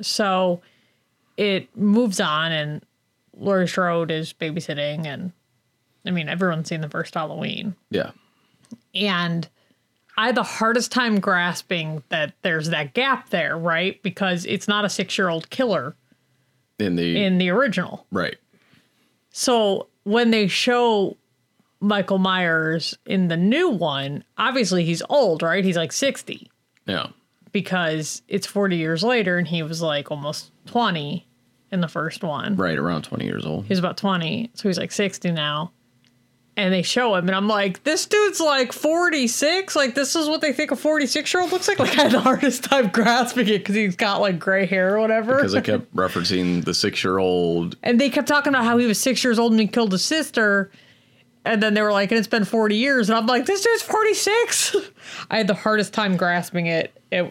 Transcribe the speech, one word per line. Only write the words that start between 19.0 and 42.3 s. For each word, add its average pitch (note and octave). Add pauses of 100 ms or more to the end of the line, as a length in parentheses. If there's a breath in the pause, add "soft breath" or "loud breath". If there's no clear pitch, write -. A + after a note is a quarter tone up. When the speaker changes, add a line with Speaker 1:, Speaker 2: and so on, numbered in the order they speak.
Speaker 1:
So A3 (160)
when A3+
they G#3+
show A#3 (640)
Michael G3
Myers E3 (100)
in F#3
the E3
new B3
one, C#3+ (120)
obviously G#3
he's E3
old, F#3
right? F3
He's, F#3
like, E3
sixty. - (360)
Speaker 2:
Yeah. F#2 (440)
Speaker 1:
Because E3
it's F#3+
forty G3
years D#3+
later G#3
and F3
he E3
was, D#3+
like, D3
almost D3 (160)
twenty E3+ (440)
in F#3+
the D#3+
first D#3
one. D3
Speaker 2:
Right, E2+
around D#2
twenty -
years G1+
old. E2+
Speaker 1:
He's F#3+
about F3
twenty, G3
so -
he's, F3
like, -
sixty F#3+
now. D3+ (840)
And F#3+
they F3+
show A#3+
him, F3+
and F#3+
I'm G3+
like, G3+
"This D#4
dude's, G#4
like, C#4
forty-six? D#4+
Like, C4+
this C#4
is D4+
what D#4
they D4+
think D4
a B3
forty-six-year-old D#4
looks F#4
like?" G4
Like, -
I D4+
had B3+
the A#3+
hardest B3+